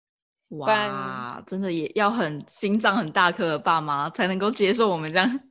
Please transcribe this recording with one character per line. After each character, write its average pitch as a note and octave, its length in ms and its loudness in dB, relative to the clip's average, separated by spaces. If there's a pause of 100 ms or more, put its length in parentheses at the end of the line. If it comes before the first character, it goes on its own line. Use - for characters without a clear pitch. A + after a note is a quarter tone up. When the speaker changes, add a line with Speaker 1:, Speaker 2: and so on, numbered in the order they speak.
(500)
Speaker 1:
不 D3 160 -10
然 G#3 240 2
Speaker 2:
哇， C3 580 -8
真 F#3+ 140 -6
的 F#3+ 100 -2
也 E3 240 -2
要 G#3 160 2
很， D#3 340 -4
心 G#3 320 -2
脏 G#3 200 2
很 D#3 160 -2
大 F3+ 180 4
颗 F3 160 -2
的 D#3 100 0
爸 E3 220 2
妈， D3 300 -2
才 F3+ 180 0
能 F#3+ 100 -2
够 G3+ 140 0
接 G3+ 220 2
受 A3+ 160 4
我 F3 80 2
们 D#3 120 -6
这 E3 80 -2
样 A#3+ 220 2 (120)